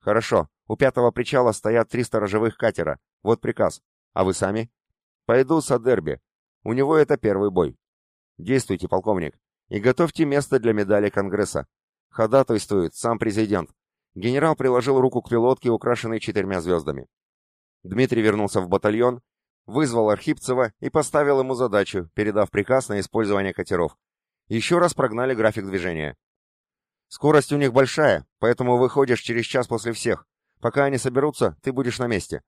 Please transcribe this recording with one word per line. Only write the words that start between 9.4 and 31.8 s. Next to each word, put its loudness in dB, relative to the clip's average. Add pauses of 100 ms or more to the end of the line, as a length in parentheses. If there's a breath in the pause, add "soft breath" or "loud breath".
И -4
готовьте 2
место 0
для 2
медали 2
Конгресса. -4 (440)
Ходатайствует 0
сам -4
президент". -2 (440)
Генерал 0
приложил 2
руку 0
к -10
пилотке, 0
украшенной -2
четырьмя -4
звездами. -4 (800)
Дмитрий 0
вернулся 2
в -6
батальон, 0 (440)
вызвал 0
Архипцева -2
и -6
поставил 2
ему -2
задачу, -2
передав 0
приказ 0
на -4
использование -2
катеров. -2 (520)
Еще 0
раз 2
прогнали -2
график 0
движения. -6 (920)
"Скорость 2
у -2
них 0
большая, 2 (120)
поэтому 2
выходишь 2
через -4
час -2
после -4
всех. -4 (340)
Пока 0
они 0
соберутся, -2
ты -4
будешь -4